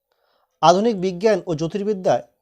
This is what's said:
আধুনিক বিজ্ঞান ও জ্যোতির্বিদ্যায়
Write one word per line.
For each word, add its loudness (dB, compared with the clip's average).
আধুনিক 4
বিজ্ঞান 0
ও -4
জ্যোতির্বিদ্যায় -2